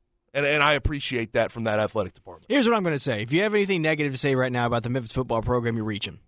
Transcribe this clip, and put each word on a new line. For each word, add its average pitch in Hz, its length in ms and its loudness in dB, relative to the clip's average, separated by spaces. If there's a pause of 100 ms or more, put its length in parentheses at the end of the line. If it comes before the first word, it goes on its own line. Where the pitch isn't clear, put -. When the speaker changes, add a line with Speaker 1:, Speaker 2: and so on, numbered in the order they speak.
(360)
Speaker 1:
And, 143 100 0
and 147 160 2
I 147 120 6
appreciate 135 600 -2
that 113 180 2
from 117 120 -8
that 107 160 2
athletic 104 340 -2
department. - 340 -20
Speaker 2:
Here's 247 200 2
what 233 100 4
I'm 196 60 0
gonna 156 160 0
say. 110 240 -2
If 120 100 -4
you 175 80 4
have 214 140 0
anything 190 260 0
negative 151 300 0
to 127 80 -4
say 135 160 2
right 127 160 0
now 120 160 0
about 117 160 0
the 117 60 -4
Memphis 123 240 -4
football 120 280 -2
program, 117 360 0
you're 107 80 -4
reaching. 101 420 -6